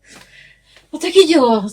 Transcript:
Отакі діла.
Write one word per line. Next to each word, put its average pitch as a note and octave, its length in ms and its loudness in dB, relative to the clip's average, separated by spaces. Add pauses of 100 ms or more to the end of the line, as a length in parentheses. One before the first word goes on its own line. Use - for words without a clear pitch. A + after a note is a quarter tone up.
(920)
Отакі F4 340 0
діла. A#3+ 480 0